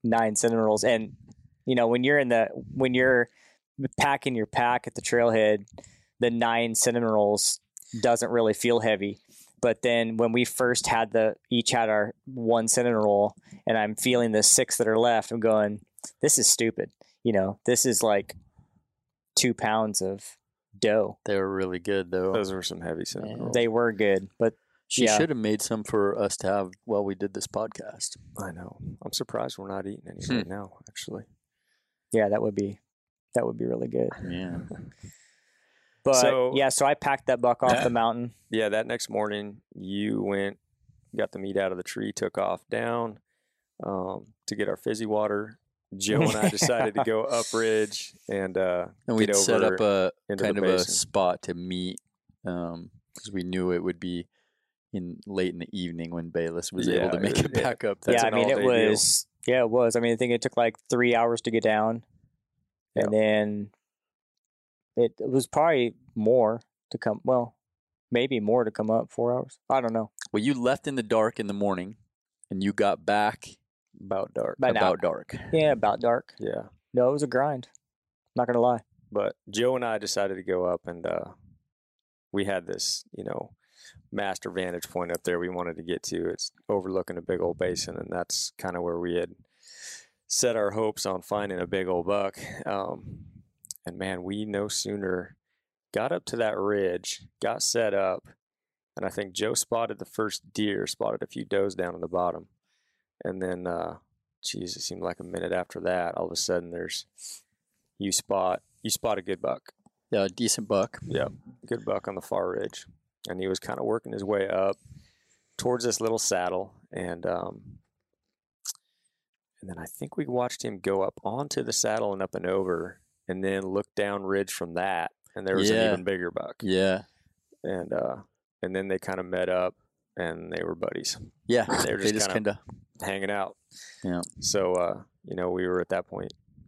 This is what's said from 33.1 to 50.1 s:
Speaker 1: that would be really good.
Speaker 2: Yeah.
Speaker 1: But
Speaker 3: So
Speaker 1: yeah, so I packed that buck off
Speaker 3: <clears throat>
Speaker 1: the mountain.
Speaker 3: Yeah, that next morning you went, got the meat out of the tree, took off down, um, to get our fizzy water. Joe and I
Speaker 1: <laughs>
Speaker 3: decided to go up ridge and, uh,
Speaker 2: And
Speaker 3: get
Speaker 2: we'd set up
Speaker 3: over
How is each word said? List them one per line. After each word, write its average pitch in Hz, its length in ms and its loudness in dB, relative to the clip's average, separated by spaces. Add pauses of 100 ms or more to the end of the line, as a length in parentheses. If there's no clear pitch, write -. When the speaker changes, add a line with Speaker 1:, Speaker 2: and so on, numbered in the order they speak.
Speaker 1:
that 120 100 0
would 60 100 -4
be 58 100 -4
really 60 200 -2
good. 60 220 0 (200)
Speaker 2:
Yeah. 87 340 -8 (1400)
Speaker 1:
But 139 120 6
Speaker 3:
So 127 420 6
Speaker 1:
yeah, 135 140 4
so 139 160 2
I 143 80 4
packed 139 320 -2
that 127 140 4
buck 120 220 2
off 127 80 6
Speaker 3:
<clears throat> 123 140 4
Speaker 1:
the 123 60 2
mountain. 117 440 0 (160)
Speaker 3:
Yeah, 110 200 2
that 110 180 0
next 120 200 -6
morning 104 520 -4 (160)
you 101 460 -2
went, 98 360 -4 (580)
got 101 140 -2
the - 80 -10
meat 98 180 -4
out 95 140 0
of 92 80 -4
the 90 60 -8
tree, 107 280 -6
took - 240 -4
off 92 320 -2
down, 117 520 -4 (640)
um, 95 500 -6 (120)
to 107 100 -6
get 104 120 -2
our 95 80 -2
fizzy 110 300 -4
water. 107 540 -2 (360)
Joe 101 260 2
and 156 140 2
I 180 120 2
Speaker 1:
<laughs> - 20 2
Speaker 3:
decided 110 460 2
to 135 80 2
go 110 180 2
up 117 300 0
ridge 110 640 0 (140)
and, 95 300 -2
uh, 90 280 0 (200)
Speaker 2:
And 117 120 0
Speaker 3:
get 107 100 4
Speaker 2:
we'd 101 80 2
set 101 260 4
up 92 120 4
Speaker 3:
over 98 320 4 (220)